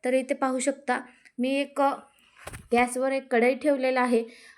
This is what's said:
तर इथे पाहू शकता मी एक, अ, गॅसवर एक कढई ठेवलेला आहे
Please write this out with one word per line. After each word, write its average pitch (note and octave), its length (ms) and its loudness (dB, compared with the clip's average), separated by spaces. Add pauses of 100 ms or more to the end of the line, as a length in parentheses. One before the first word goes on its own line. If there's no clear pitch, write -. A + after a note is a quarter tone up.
तर B3+ 80 0
इथे C4 200 0
पाहू C4 260 -2
शकता C4+ 400 -2 (400)
मी B3 100 -2
एक, C#4 320 -2
अ, C#4 140 2 (800)
गॅसवर B3 380 0
एक C4+ 200 -4
कढई B3 240 4
ठेवलेला C4 460 0
आहे A#3+ 240 2 (320)